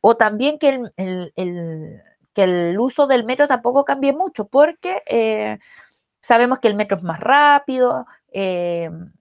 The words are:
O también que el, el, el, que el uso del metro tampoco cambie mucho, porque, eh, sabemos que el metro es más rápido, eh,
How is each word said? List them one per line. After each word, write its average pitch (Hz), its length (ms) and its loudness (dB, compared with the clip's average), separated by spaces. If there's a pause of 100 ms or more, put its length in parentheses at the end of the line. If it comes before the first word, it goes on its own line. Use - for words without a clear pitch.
O 226 160 4
también 226 420 0
que 302 120 2
el, 254 260 -6
el, 185 400 -8
el, 165 640 -10 (320)
que 202 80 2
el 180 360 0
uso 262 280 0
del 254 180 2
metro 262 240 0
tampoco 247 360 0
cambie 277 280 0
mucho, 311 340 -4
porque, 330 600 0
eh, 214 520 -2 (600)
sabemos 247 380 2
que 233 100 2
el 208 60 2
metro 202 240 -2
es 165 40 -12
más 165 180 -6
rápido, 262 880 2 (260)
eh, 175 580 -4 (300)